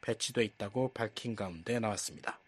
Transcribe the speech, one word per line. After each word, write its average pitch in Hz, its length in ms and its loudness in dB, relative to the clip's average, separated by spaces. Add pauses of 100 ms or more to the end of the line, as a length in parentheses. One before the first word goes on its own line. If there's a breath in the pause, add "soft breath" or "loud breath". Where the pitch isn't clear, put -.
배치돼 - 420 2
있다고 110 500 0
밝힌 113 420 -2
가운데 98 440 -2
나왔습니다. 98 580 -2 (100)